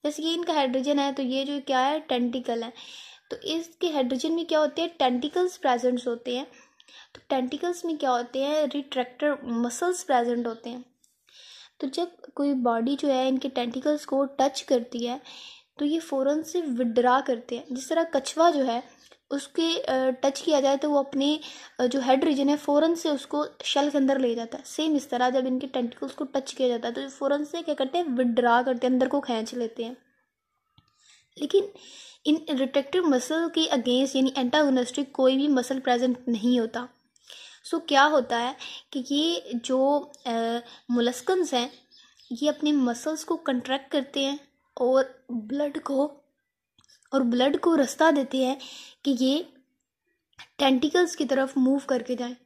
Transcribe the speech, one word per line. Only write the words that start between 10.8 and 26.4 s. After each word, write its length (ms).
तो 80
जब 240
कोई 180
बॉडी 420
जो 120
है 200
इनके 220
टेंटिकल्स 560
को 200
टच 360
करती 440
है 160
तो 60
ये 140
फ़ौरन 440
से 180
विथड्रॉ 600
करते 360
हैं। 140
जिस 180
तरह 140
कछुआ 480
जो 120
है 200
उसके, 480
अ, 300
टच 320
किया 200
जाए 160
तो 120
वो 100
अपने, 400
अ, 60
जो 160
हेड 240
रीजन 240
है 80
फ़ौरन 380
से 140
उसको 380
शेल 240
के 80
अंदर 200
ले 180
जाता 220
है, 60
सेम 320
इस 140
तरह 200
जब 180
इनके 200
टेंटिकल्स 460
को 100
टच 300